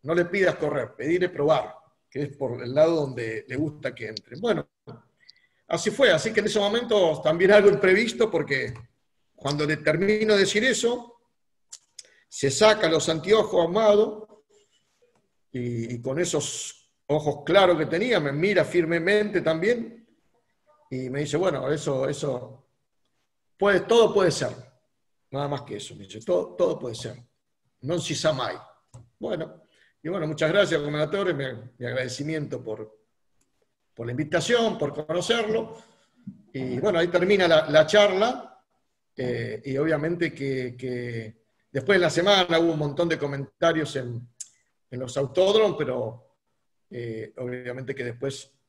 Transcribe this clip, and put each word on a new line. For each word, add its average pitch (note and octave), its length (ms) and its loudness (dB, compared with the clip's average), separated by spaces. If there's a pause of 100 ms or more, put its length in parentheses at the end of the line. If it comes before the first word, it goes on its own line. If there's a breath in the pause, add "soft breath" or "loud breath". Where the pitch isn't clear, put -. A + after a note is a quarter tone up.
no D#3+ 120 -2
le F3 100 2
pidas F3+ 300 0
correr, C#3+ 400 -6
pedile F3 320 -2
probar, D3+ 480 0 (340)
que C#3 140 -6
es C#3+ 140 -10
por B2 240 -6
el B2 120 -8
lado D#3+ 220 4
donde A#2+ 520 -4
le B2+ 100 -10
gusta D3 360 -6
que A2+ 140 -12
entre. A2+ 320 -14
Bueno, G3+ 300 -2 (1000 soft breath)
así A3 240 -2
fue, A#3 200 6
así G3 200 2
que G#3+ 80 2
en G3+ 60 -2
ese G#3+ 140 0
momento G3+ 640 2
también F3 300 4
algo G3+ 180 10
imprevisto, G#3+ 640 4
porque C#3 420 -2 (640)
cuando D3 300 -2
le D3+ 120 0
termino G#3 580 2
de G3 60 4
decir F#3+ 220 2
eso, A#3+ 540 -2 (1120 loud breath)
se - 220 -2
saca G#3+ 360 4
los D#3+ 220 2
anteojos F3 560 2
Amado, G#3 760 2 (1080)
y, A#2+ 440 -6
y A#2 40 -12
con C3 200 -6
esos - 760 -6 (140)
ojos D3 360 -2
claros F3+ 320 4
que D3+ 120 -2
tenía, G3+ 320 0
me C#3+ 120 -2
mira F3 320 2
firmemente F3 800 0
también, G3 680 -2 (840)
y C3 180 -8
me C#3 120 -4
dice, D3 160 -4
"Bueno, D3 340 -2
eso, C#3 360 -2
eso, C3+ 600 -8 (920)
puede, G3 240 4
todo A3+ 320 4
puede F#3 160 4
ser, - 260 -4 (760)
nada C#3+ 160 -6
más C3+ 160 -6
que G#2+ 140 -12
eso", G2+ 180 -14
me G2 100 -20
dice, A2 160 -16
"Todo, F3+ 340 -2
todo E3+ 220 0
puede A#2+ 160 -10
ser, - 240 -12 (640)
non E3 180 -4
si E3+ 140 -6
sa D#3 180 0
mai". A#2 240 -4 (640)
Bueno, G#3 480 -8 (380 soft breath)
y D#3 40 -8
bueno, E3+ 200 -4
muchas D#3 240 0
gracias, F3+ 280 2
commendatore, D3+ 540 -2
mi, C#3 120 -4 (340)
mi A#2+ 80 -8
agradecimiento B2+ 760 -6
por, A2 360 -10 (960)
por A#2 100 -10
la A#2+ 60 -6
invitación, E3+ 680 0
por C#3+ 160 -2
conocerlo, A3 880 -4 (720 loud breath)
y B2+ 260 -6
bueno, F3+ 200 2
ahí F3 80 2
termina F3+ 400 2
la, D#3 240 6
la D#3 160 8
charla, G#3 720 2 (560)
eh, A#2 480 -6
y C3+ 120 -4
obviamente D#3+ 540 -2
que, C3 460 -6
que A#2+ 640 -8 (300)
después F#3 260 2
de F3 80 6
la D3+ 60 2
semana F3 480 4
hubo E3+ 140 4
un D3+ 60 -2
montón D3 300 -2
de D#3 80 0
comentarios D3 800 -2
en, A#2+ 340 -8 (640 soft breath)
en B2 80 -10
los B2+ 180 -10
autódromos, F#3+ 600 2
pero, B2 580 -6 (540)
eh, A2+ 480 -10
obviamente B2 560 -10
que C3 120 -8
después A#2 460 -8 (180)